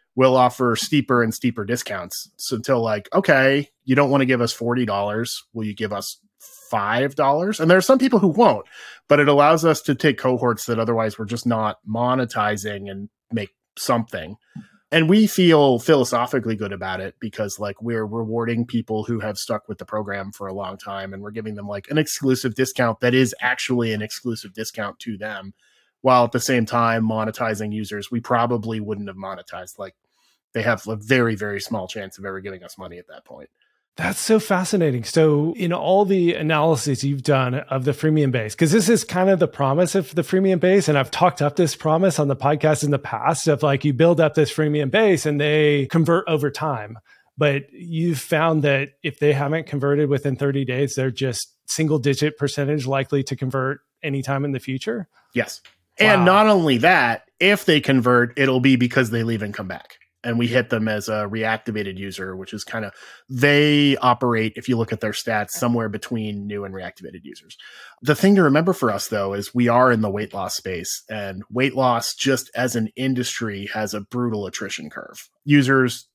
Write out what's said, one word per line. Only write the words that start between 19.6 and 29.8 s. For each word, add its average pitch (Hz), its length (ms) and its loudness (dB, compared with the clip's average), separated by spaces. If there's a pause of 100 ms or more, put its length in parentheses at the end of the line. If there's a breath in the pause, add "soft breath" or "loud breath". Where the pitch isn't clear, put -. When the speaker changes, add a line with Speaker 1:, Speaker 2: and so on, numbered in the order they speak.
Speaker 1:
with 104 80 -10
the 95 80 -14
program 101 480 -8
for 98 140 -12
a 95 60 -10
long 98 240 -10
time, 98 360 -12
and 98 100 -14
we're 104 80 -14
giving 107 240 -10
them, 101 100 -12
like, 101 240 -10
an 147 80 -4
exclusive 131 580 -2
discount 127 440 -2
that 123 140 2
is 127 260 2
actually 123 540 -2
an 104 80 -4
exclusive 107 520 -10
discount 110 460 -10
to 107 180 -10
them, 98 360 -12 (480)
while 123 240 6
at 117 80 -2
the 123 80 0
same 123 240 2
time 113 420 0
monetizing 110 640 -4
users 104 400 -8
we 120 80 -4
probably 117 600 -2
wouldn't 101 260 -8
have 95 80 -12
monetized. 95 640 -14
Like, 98 160 -14 (560)